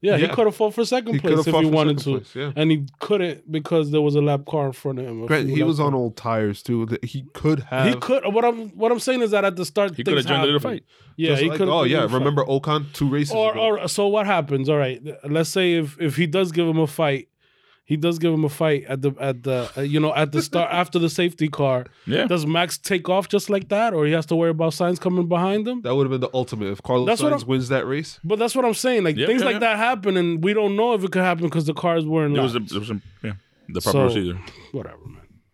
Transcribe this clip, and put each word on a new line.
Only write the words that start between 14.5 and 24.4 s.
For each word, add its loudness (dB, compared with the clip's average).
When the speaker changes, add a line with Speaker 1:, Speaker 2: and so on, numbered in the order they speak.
Speaker 1:
All 4
right, -2
let's 0
say 2
if, -2
if -2
he 2
does 0
give 2
him 2
a 4
fight, -2
he -2
does 0
give 2
him 2
a 2
fight 0
at -6
the, 2
at -4
the, -2
uh, -6
you 0
know, 2
at 2
the 0
start 0
Speaker 2:
<laughs> -4
Speaker 1:
after 0
the 2
safety 0
car. 0
Speaker 3:
Yeah. 0
Speaker 1:
Does 0
Max 0
take -4
off 0
just -2
like -2
that, 0
or 2
he 2
has 0
to 0
worry 2